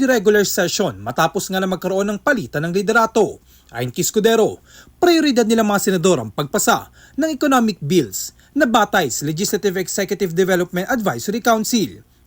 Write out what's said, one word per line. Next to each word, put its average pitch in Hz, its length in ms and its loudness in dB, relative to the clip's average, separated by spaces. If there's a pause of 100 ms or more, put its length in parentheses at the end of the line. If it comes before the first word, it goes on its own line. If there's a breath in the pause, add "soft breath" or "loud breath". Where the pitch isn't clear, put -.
regular 214 420 4
session 165 540 -2
matapos 160 480 -2
nga 190 100 -4
na 190 80 -2
magkaroon 190 460 -2
ng 202 80 -8
palitan 165 420 -2
ng 170 80 -4
liderato. 220 720 0 (320 soft breath)
Ayon 120 180 -6
kay 175 140 -4
Escudero, 214 560 2 (400 loud breath)
prioridad 302 420 4
nila 226 220 2
mga 202 260 0
senador 175 300 2
ang 107 100 -10
pagpasa - 600 -2 (240 soft breath)
ng 311 160 0
economic 254 480 0
bills 143 500 -2 (220 soft breath)
na 277 160 2
batay 208 400 2
sa - 160 -6
Legislative 190 560 -2
Executive 190 500 -4
Development 180 560 0
Advisory 208 560 -4
Council. 220 640 -2 (220)